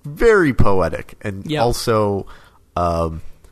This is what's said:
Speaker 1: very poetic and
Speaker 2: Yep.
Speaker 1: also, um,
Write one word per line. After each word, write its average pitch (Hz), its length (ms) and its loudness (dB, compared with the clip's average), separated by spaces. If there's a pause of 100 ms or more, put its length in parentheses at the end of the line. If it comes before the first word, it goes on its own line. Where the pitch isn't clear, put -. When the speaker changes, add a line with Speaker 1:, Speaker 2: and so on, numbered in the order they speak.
Speaker 1:
very 185 480 2
poetic 92 680 2
and 101 280 -10
Speaker 2:
Yep. 151 140 -2
Speaker 1:
also, 107 640 -2 (480)
um, 82 480 -2 (300)